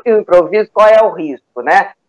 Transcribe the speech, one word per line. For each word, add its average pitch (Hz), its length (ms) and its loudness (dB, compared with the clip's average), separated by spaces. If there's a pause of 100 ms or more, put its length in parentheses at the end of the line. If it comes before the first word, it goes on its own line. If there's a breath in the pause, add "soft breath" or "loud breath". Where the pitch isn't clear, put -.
e 233 80 0
o 214 60 2
improviso, 180 540 0
qual 208 140 4
é 220 140 4
o 208 120 0
risco, 147 480 -12
né? 185 300 -2 (180)